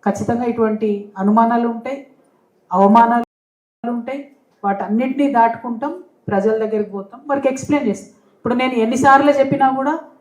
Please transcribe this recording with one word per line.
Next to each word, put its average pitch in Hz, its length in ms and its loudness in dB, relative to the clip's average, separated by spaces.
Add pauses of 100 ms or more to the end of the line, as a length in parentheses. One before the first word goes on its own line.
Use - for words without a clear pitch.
ఖచ్చితంగా 233 440 -2
ఇటువంటి 220 420 -2 (300)
అనుమానాలు 233 500 2
ఉంటాయి, 247 300 -8 (720)
అవమానాలు 233 540 4 (600)
ఉంటాయి. 240 360 -6 (440)
వాటన్నిటినీ 226 680 -2
దాటుకుంటాం, 233 600 0 (340)
ప్రజల 202 320 0
దగ్గరికి 214 320 -2
పోతాం, 196 360 -12
వారికి 277 220 -2
ఎక్స్‌ప్లెయిన్ 262 400 -2
చేస్తాం. - 240 -8 (200)
ఇప్పుడు 233 220 -6
నేను 254 200 -2
ఎన్నిసార్లు 269 580 4
చెప్పినా 269 380 2
కూడా 269 240 -2 (260)